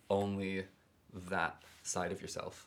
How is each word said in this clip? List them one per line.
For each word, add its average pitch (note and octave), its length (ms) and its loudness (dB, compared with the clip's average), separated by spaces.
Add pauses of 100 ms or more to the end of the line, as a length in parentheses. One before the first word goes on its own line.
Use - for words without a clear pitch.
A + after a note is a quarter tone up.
only G2 540 2 (640)
that E2+ 320 2 (220)
side F2+ 280 0
of - 100 -4
yourself, - 460 -6